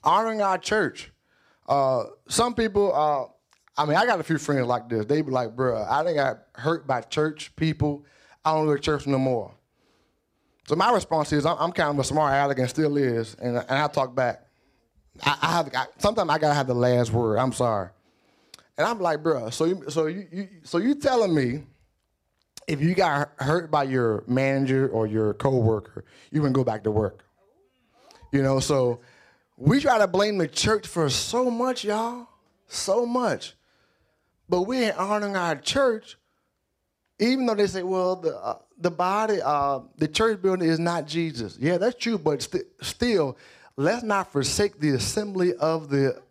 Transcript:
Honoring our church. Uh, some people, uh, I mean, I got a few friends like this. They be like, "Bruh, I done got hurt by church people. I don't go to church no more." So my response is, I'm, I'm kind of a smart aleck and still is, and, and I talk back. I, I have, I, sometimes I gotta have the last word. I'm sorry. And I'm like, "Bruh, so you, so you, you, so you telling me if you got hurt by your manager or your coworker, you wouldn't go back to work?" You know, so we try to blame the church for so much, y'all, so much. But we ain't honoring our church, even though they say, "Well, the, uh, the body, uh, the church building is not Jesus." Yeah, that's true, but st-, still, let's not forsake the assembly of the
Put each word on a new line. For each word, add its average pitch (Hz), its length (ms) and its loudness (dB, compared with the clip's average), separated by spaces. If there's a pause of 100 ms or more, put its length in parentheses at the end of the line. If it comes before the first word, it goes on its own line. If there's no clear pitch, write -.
Honoring 214 380 2
our 190 180 2
church. - 540 -2 (560)
Uh, 131 360 2 (240)
some 240 260 0
people, 202 400 2
uh, 147 320 0 (540)
I 147 40 4
mean, 151 120 2
I 214 100 4
got 208 140 2
a - 20 -4
few 160 160 0
friends 135 280 0
like 120 220 -2
this. 113 180 -2
They 147 160 2
be 143 80 -6
like, 123 240 -2
"Bruh, 120 340 -2
I 139 140 0
done 170 120 -2
got 135 240 0 (160)
hurt 143 320 -4
by 123 160 0
church - 540 -4
people. 151 500 -2 (380)
I 156 100 2
don't 156 120 2
go 151 80 4
to 143 60 -2
church 147 260 -2
no 139 120 2
more." 123 340 -2 (1120)
So 151 100 0
my 202 160 2
response 160 400 0
is, 147 120 0
I'm, 165 140 0
I'm 165 140 -2
kind 151 180 0
of 147 80 -2
a 135 60 0
smart 143 280 0
aleck 139 260 2
and 127 120 0
still 147 260 0
is, 117 380 0
and, 120 220 -4
and - 140 -4
I 143 180 0
talk 131 260 -2
back. 127 320 -2 (760)
I, 143 180 0
I 165 100 0
have, 160 220 0
I, 127 120 -2 (120)
sometimes 208 320 0
I 156 80 2
gotta 151 160 2
have 139 120 0
the 127 80 0
last 120 380 2
word. 110 260 2
I'm 127 140 0
sorry. 110 380 -2 (840)
And 156 100 0
I'm 220 140 -4
like, 156 220 -2
"Bruh, 127 300 0
so 156 140 0
you, 180 220 -2
so 156 180 -2
you, 180 260 -8
you, 190 160 -8 (140)
so - 160 -2
you 254 160 2
telling 247 400 2
me 135 300 0 (1000)
if 147 160 -4
you 160 120 2
got 147 440 2
hurt 156 320 0
by 147 140 2
your 123 420 0
manager 135 640 2
or 110 180 0
your 107 280 0
coworker, 113 720 0 (260)
you 151 100 0
wouldn't 135 160 2
go 131 80 2
back 107 200 -4
to 107 60 2
work?" 107 340 0 (1040)
You 139 120 0
know, 135 180 2
so 127 400 0 (560)
we 180 240 4
try 254 180 2
to 202 80 6
blame 196 320 0
the 165 80 2
church 214 400 -2
for 160 220 0
so 240 420 0
much, 247 320 -2
y'all, 233 460 -4 (380)
so 233 400 -2
much. 240 480 -2 (920)
But 180 140 0
we 247 220 0
ain't 214 140 -2
honoring 202 360 -2
our 170 220 0
church, 240 600 0 (1040)
even 247 280 2
though 220 80 2
they 202 120 2
say, 185 160 -4
"Well, 185 340 0
the, 165 200 -4
uh, 104 220 -6 (200)
the 175 120 0
body, 190 520 0
uh, 139 380 0 (160)
the 156 100 0
church 214 340 0
building 185 280 2
is 165 100 2
not 170 280 -2
Jesus." 147 520 -4
Yeah, 170 200 0
that's 233 180 0
true, 233 220 -4
but 151 240 0
st-, - 240 -6 (140)
still, 180 560 0 (400)
let's 196 280 0
not 202 260 -2
forsake 202 480 0
the 151 120 2
assembly 180 640 0
of 160 340 -2
the 135 420 0